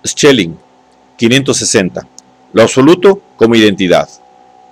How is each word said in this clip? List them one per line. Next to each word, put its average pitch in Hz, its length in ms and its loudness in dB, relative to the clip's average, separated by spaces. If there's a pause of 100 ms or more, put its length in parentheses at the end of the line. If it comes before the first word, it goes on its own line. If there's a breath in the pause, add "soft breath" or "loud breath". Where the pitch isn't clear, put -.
Schelling, 98 520 0 (580)
quinientos 131 420 -2
sesenta. 92 480 -4 (460)
Lo 104 100 0
absoluto 180 600 2 (160)
como 113 180 0
identidad. 92 540 0 (640)